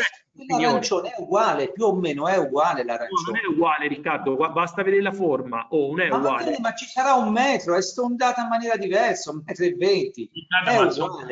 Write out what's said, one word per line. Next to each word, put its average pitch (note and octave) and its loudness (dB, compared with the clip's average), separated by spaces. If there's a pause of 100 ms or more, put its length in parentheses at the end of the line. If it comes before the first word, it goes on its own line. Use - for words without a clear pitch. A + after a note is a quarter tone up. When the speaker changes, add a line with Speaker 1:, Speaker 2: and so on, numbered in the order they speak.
Speaker 1:
rispetto, - -8
signore. B3+ 0
Speaker 2:
l'arancione G#3+ 0
è - -10
uguale, F3 0
più A3+ -2
o F#3+ 4
meno D#3 -2
è F#3+ 2
uguale C#3+ 2
Speaker 1:
No, A#2+ -4
non A2+ 0
Speaker 2:
l'arancione. F#3+ -2
Speaker 1:
è G#3 -4
uguale, D3+ 2
Riccardo, C#3+ -2
gua-, D#3+ 2
basta E3+ -2
vedere G3 4
la G3 0
forma, C3 -2
oh, D3 2
non D#3+ -2
è E3+ 2
Speaker 2:
Ma - 2
va C#4 0
Speaker 1:
uguale. C4+ 0
Speaker 2:
bene, D4 -2
ma A3+ -2
ci C4 -12
sarà C4+ 2
un A3 2
metro, A#3 0
è F#3 2
stondata B3 -2
in A3+ -6
maniera A#3 0
diversa, F#3 0
un D#3 -8
metro F3 -4
e F3 2
venti, F3+ 0
Speaker 3:
Riccardo, - -2
Speaker 2:
è A3+ 4
Speaker 3:
ma - 2
su C#3+ -4
un E3 -2
Speaker 2:
uguale. C3+ -12